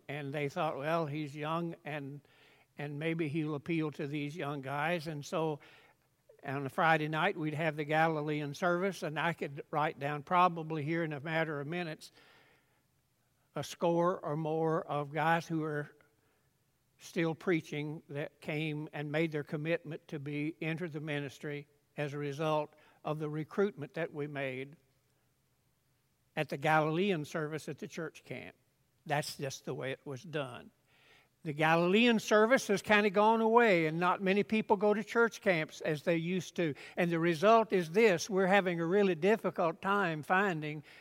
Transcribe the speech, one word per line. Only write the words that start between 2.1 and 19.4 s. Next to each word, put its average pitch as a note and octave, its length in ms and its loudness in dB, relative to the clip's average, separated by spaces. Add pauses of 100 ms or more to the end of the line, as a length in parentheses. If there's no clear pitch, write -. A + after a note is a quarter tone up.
and D3 180 -8
maybe E3 300 -2
he'll D#3 260 -2
appeal D#3 380 -2
to D3 160 -6
these D3 280 -6
young C#3+ 280 -6
guys." D3 420 -2
And D3 180 -8
so D#3+ 360 -2 (840)
on C#3 220 -4
a C3 40 -4
Friday D#3+ 400 4
night, D#3+ 280 0
we'd D#3 160 -4
have D3+ 220 0
the D#3 80 -4
Galilean D3+ 720 0
service, F3+ 480 -2
and D#3 160 -4
I E3 140 0
could D3+ 360 -8
write D#3 300 -2
down C#3+ 240 -4
probably E3 580 2
here E3 220 -2
in D#3 100 -4
a C#3+ 60 -6
matter D#3+ 420 -2
of C#3+ 60 -6
minutes E3 440 -8 (1400)
a D3 80 -6
score E3+ 600 0
or D3+ 120 -4
more D#3+ 500 0
of C#3+ 280 -4
guys D#3+ 320 2
who E3 140 -2
were D3 320 -4 (1040)
still E3 380 -2
preaching D3+ 760 -4
that D3 320 -10
came D3+ 520 -6
and D3 180 -8
made D#3+ 200 0
their D3 120 -4